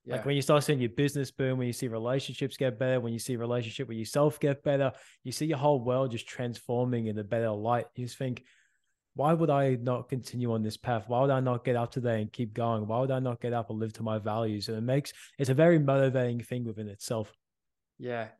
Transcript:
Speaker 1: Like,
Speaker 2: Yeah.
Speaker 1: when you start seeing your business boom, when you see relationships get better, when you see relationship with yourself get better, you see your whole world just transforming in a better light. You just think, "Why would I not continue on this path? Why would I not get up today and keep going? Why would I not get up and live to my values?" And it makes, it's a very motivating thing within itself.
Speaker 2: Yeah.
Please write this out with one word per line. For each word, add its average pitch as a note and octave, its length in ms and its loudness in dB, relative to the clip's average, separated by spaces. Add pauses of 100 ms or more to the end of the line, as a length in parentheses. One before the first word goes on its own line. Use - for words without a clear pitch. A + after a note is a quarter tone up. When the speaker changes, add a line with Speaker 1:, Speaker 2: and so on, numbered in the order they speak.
Speaker 1:
Like, B2+ 160 -4
Speaker 2:
Yeah. G#2+ 40 -6
Speaker 1:
when C#3+ 100 0
you C#3 60 2
start D3 240 4
seeing C#3+ 160 0
your A#2+ 80 0
business C#3 420 0
boom, C3 260 0
when B2 100 -2
you A#2 60 -2
see C3 140 -4
relationships B2 680 -4
get B2+ 200 0
better, B2+ 220 2
when A#2 140 -2
you A#2 60 -4
see B2 180 -4
relationship A#2 500 -4
with A2+ 100 -8
yourself C#3+ 420 2
get C#3 240 0
better, C#3 280 2 (320)
you B2+ 80 -8
see D3+ 140 -4
your D#3 140 0
whole C#3+ 220 4
world B2+ 300 0
just A2+ 160 -6
transforming A#2+ 800 -2
in G#2+ 100 -4
a G#2+ 60 -4
better A2+ 280 0
light. A2+ 440 0
You B2 100 -6
just A#2+ 120 -12
think, B2+ 260 -4 (720)
"Why C#3+ 180 4
would E3 160 4
I C#3 260 4
not A#2+ 340 -2
continue A#2+ 440 -2
on A2 80 0
this G#2+ 160 -4
path? A2+ 300 -2
Why A#2+ 140 2
would C#3 80 4
I C3+ 100 4
not B2 240 0
get B2+ 120 2
up A#2 160 0
today A#2 300 0
and G#2+ 100 -6
keep A2 220 -6
going? A#2 320 0
Why A2 140 -2
would C3 120 0
I C3 80 0
not B2 220 -4
get A#2+ 120 -4
up A#2 160 -4
and A2 100 -6
live A2 140 -4
to - 100 -10
my A2 160 -2
values?" G#2+ 500 -2
And A2 80 -6
it A2 40 -4
makes, C3+ 320 0 (240)
it's C3+ 120 0
a C3+ 40 4
very D#3+ 260 8
motivating C3 640 2
thing B2 220 -6
within G#2+ 260 -8
itself. G#2+ 440 -6 (640)
Speaker 2:
Yeah. A#2+ 320 -6 (100)